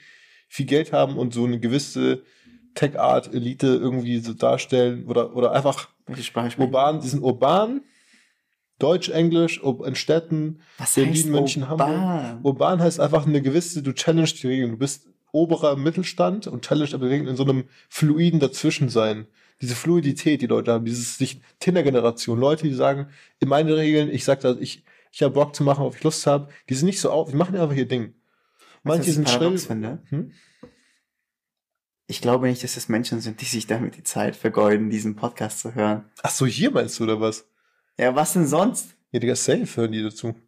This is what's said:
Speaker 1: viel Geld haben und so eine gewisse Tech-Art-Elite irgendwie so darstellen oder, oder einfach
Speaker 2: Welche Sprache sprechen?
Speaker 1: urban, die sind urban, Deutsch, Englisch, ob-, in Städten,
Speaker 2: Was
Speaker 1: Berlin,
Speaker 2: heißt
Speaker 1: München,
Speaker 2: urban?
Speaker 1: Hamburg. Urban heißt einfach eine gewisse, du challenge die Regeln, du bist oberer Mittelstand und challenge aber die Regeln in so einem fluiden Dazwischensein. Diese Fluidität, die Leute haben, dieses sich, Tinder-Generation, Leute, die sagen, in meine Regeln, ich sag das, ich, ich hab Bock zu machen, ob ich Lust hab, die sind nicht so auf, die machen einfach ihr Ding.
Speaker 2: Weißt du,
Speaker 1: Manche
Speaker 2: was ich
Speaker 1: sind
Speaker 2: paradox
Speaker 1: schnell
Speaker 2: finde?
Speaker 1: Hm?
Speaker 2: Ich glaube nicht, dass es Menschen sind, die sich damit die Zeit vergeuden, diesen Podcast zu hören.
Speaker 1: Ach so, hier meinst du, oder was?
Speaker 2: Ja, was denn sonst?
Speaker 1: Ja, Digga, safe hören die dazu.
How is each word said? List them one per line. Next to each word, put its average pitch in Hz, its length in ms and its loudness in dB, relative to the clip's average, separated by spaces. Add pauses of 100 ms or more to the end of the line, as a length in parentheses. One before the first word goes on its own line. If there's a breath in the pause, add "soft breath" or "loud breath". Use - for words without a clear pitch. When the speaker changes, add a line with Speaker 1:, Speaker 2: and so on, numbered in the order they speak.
(480 soft breath)
Speaker 1:
viel - 180 -6
Geld 147 280 0
haben 139 240 2
und 127 160 -2
so 120 120 0
eine 120 140 0
gewisse 131 640 -2 (500 soft breath)
Tech-Art-Elite 127 960 0
irgendwie 123 520 0
so 113 140 -8
darstellen 123 720 0
oder, 117 300 0
oder 123 160 2
einfach 139 380 0 (180)
Speaker 2:
Welche 127 160 -12
Sprache 117 280 -4
sprechen? 135 160 0
Speaker 1:
urban, 143 340 2
die 131 80 -6
sind 139 120 -2
urban, 165 600 2 (1000 soft breath)
Deutsch, 180 300 2
Englisch, 165 540 2
ob-, 135 220 -2
in - 100 -4
Städten, 160 680 -2 (180 soft breath)
Speaker 2:
Was 127 160 -2
Speaker 1:
Berlin, 135 180 2
Speaker 2:
heißt 160 140 2
Speaker 1:
München, 143 360 0
Speaker 2:
urban? 156 360 0
Speaker 1:
Hamburg. 139 460 -4
Urban 147 360 2
heißt 170 180 2
einfach 147 280 2
eine 147 140 2
gewisse, 147 420 -2
du 131 100 -2
challenge 160 360 2 (120)
die 127 60 -2
Regeln, 127 240 0
du 110 60 -8
bist 139 300 -6 (240)
oberer 156 440 2
Mittelstand 175 720 -2
und 120 180 -10
challenge 151 280 0
aber 135 120 -4
die 127 80 2
Regeln 143 160 -2
in 131 60 -4
so 131 80 0
einem 131 220 0 (240 soft breath)
fluiden 160 500 4
Dazwischensein. 113 880 0 (340 soft breath)
Diese 120 140 -4
Fluidität, 151 680 0
die 120 60 -2
Leute 113 260 0
haben, 117 120 0
dieses 120 340 -6
sich, - 220 -4 (180 soft breath)
Tinder-Generation, 123 800 2
Leute, 151 280 2
die 139 60 0
sagen, 139 360 0 (300 soft breath)
in 135 100 2
meine 156 280 4
Regeln, 151 340 2
ich - 140 -4
sag 139 160 2
das, 127 180 2
ich, - 240 -10 (280 soft breath)
ich - 100 -4
hab 135 140 2
Bock 147 200 0
zu - 80 -2
machen, 139 220 2
ob 120 100 -4
ich - 80 -18
Lust 156 220 0
hab, 143 260 0 (180 loud breath)
die 127 40 -2
sind 143 140 2
nicht 196 120 0
so - 120 0
auf, 160 180 -2
die 131 80 -6
machen 180 180 0
einfach 156 200 0
ihr 127 120 0
Ding. 120 260 -4
Speaker 2:
Weißt - 20 -20
du, - 680 -20
Speaker 1:
Manche 156 180 2
Speaker 2:
was 135 60 0
ich 165 60 2
Speaker 1:
sind 147 120 2
Speaker 2:
paradox 160 400 2
Speaker 1:
schnell 110 120 -4
Speaker 2:
finde? 113 320 -8
Speaker 1:
Hm? 160 220 -6 (1800 soft breath)
Speaker 2:
Ich - 140 -10
glaube 123 260 2
nicht, 123 160 -2
dass 127 140 -6
es - 120 -12
Menschen 113 320 -2
sind, 113 200 -10
die 131 40 -10
sich 110 200 -4
damit 110 300 -4
die - 80 -20
Zeit 107 320 -4
vergeuden, 107 540 2
diesen 107 260 -4
Podcast - 440 -6
zu 113 140 -10
hören. 107 300 0 (180)
Speaker 1:
Ach - 100 -4
so, - 140 0
hier 151 260 0
meinst 113 280 -2
du, 117 60 0
oder 110 160 0
was? 110 260 -4 (500)
Speaker 2:
Ja, 127 180 2
was 175 180 0
denn 170 140 4
sonst? 175 480 0 (160)
Speaker 1:
Ja, 123 80 -2
Digga, 120 160 0
safe 185 320 0 (100)
hören 113 140 0
die 110 120 -4
dazu. 113 320 -6 (120)